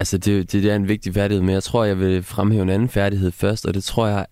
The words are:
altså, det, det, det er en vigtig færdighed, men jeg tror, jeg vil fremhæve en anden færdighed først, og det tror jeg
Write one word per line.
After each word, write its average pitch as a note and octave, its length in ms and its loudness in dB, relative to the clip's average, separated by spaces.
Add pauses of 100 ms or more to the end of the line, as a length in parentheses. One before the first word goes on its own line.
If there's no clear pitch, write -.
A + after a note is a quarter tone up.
altså, F#2+ 180 -2
det, G2 340 0
det, G2+ 100 2
det G#2 80 4
er G#2 60 2
en G2 120 0
vigtig G2+ 260 -4
færdighed, G2+ 280 2
men F#2 120 2
jeg F#2+ 80 0
tror, A#2 220 0
jeg G2 160 0
vil F#2 220 2
fremhæve G#2 400 0
en F#2 80 0
anden G#2 180 0
færdighed G2+ 420 0
først, G2+ 360 -2
og F#2 80 0
det F#2+ 100 -4
tror A2+ 220 -2
jeg G2+ 260 -2